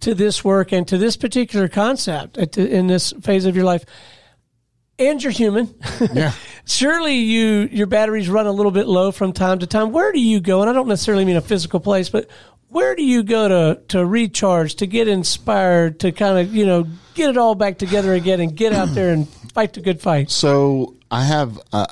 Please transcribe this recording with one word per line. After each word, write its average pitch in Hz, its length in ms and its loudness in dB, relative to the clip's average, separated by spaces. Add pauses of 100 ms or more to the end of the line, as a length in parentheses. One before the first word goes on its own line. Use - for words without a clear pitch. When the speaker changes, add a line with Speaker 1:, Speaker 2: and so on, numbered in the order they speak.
Speaker 1:
to 226 140 -2
this 202 300 0
work 190 280 2
and 180 160 0
to 185 100 0
this 220 180 0
particular 226 520 -2
concept 202 680 -4
at 180 160 -4
the, 196 180 0
in 185 160 2
this 180 260 0 (100)
phase 190 240 0
of 185 100 0
your 185 80 2
life. 175 200 0 (1120)
And 269 240 0
you're 269 100 -2
human. 220 480 0
<laughs> - 40 -20 (280)
Speaker 2:
Yeah. 139 200 0 (340)
Speaker 1:
Surely 311 500 0
you, 220 540 2
your 208 160 -2
batteries 214 420 0
run 208 180 2
a 202 60 0
little 202 200 0
bit 196 160 0
low 190 240 2
from 190 200 -2
time 185 280 0
to 180 60 -6
time. 220 260 -2
Where 359 200 2
do 320 80 0
you 220 200 2
go? 185 220 2
And 214 80 2
I - 20 0
don't 262 160 0
necessarily 202 360 0
mean 180 120 2
a 165 40 2
physical 180 400 -2
place, 190 280 -2
but - 200 -4 (400)
where 359 280 0
do 330 80 -2
you 247 180 2
go 214 260 0
to, 165 400 2
to 185 160 0
recharge, 180 720 0
to 208 100 -4
get 220 200 0
inspired, 180 920 0
to 185 120 0
kinda, 190 320 2
you 208 220 0
know, 175 200 2 (280)
get 302 160 0
it 247 60 0
all 233 180 4
back 196 240 -2
together 190 360 0
again 180 260 0
and 165 160 -4
get 220 160 0
out 190 160 0
there 175 240 0
and 151 160 0 (260)
fight 220 200 -2
the 202 60 -14
good 175 200 -2
fight? 147 300 0
Speaker 2:
So 139 680 0 (140)
I 120 140 -2
have, 143 360 -2 (120)
uh, 104 200 -2